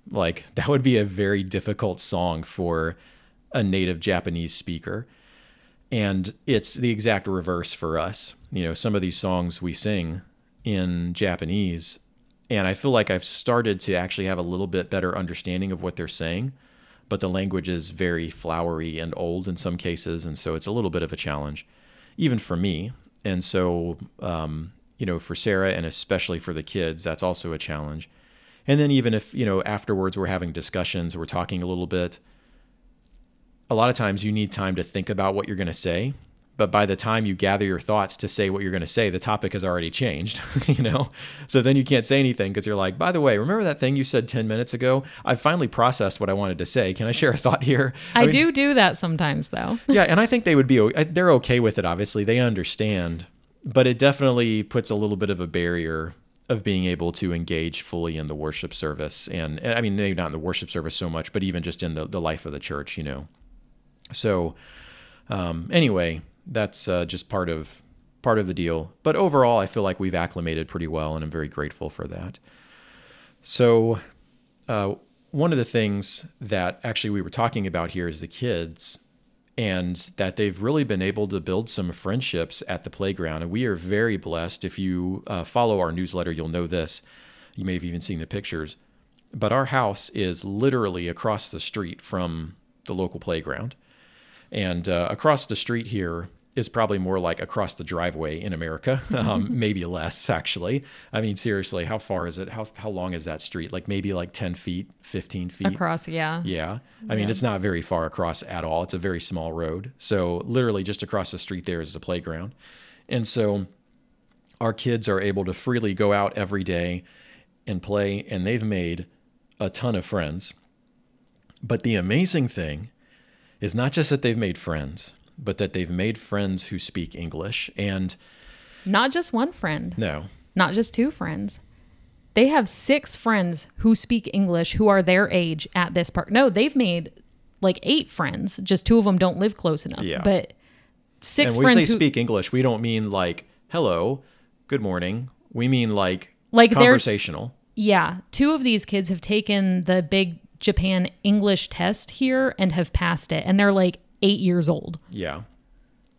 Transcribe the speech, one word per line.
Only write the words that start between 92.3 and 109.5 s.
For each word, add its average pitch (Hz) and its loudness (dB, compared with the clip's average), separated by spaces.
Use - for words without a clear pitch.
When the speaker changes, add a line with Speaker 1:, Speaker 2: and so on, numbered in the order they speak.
Speaker 1:
the 90 -6
local 90 -4
playground. 82 -6
And, 90 -2
uh, 87 0
across 143 2
the 104 -4
street 117 -4
here 92 -4
is 113 -2
probably 107 0
more 92 0
like 85 0
across - -4
the 85 -12
driveway 80 -4
in 98 -6
America. 82 -2
<laughs> - -4
Um, 107 0
Speaker 2:
<laughs> - 0
Speaker 1:
maybe 104 0
less, 85 -4
actually. 95 -2
I 110 -2
mean, 107 -2
seriously, 98 -2
how 107 -4
far 92 -4
is 85 -8
it? 95 -10
How, 110 -10
how 110 -10
long 92 -6
is 82 -8
that 78 -8
street? - -8
Like, 92 -8
maybe, 98 -2
like, 90 -4
ten 90 -4
feet, 90 -8
fifteen 90 -8
feet? 190 -4
Speaker 2:
Across, 170 -4
yeah. 160 -4
Speaker 1:
Yeah. 90 -4
I 113 -2
mean, 107 0
Speaker 2:
Yeah. 107 -2
Speaker 1:
it's 98 0
not 107 0
very 90 0
far 82 -2
across 82 -2
at 85 -8
all. 80 0
It's 90 -6
a 90 -2
very 87 -2
small 82 -6